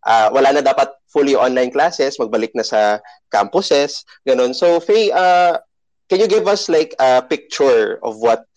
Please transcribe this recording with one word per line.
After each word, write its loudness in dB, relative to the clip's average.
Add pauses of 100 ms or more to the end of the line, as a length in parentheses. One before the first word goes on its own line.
ah, 2
wala 2
na 0
dapat 0 (240)
fully 0
online 0
classes, -2
magbalik -4
na -4
sa 0 (320)
campuses, -2 (240)
ganun. 0
So, 2
Faye, 0
ah, 2 (480)
can 0
you 2
give 0
us, -2
like, -2
a 2
picture 0
of -8
what 0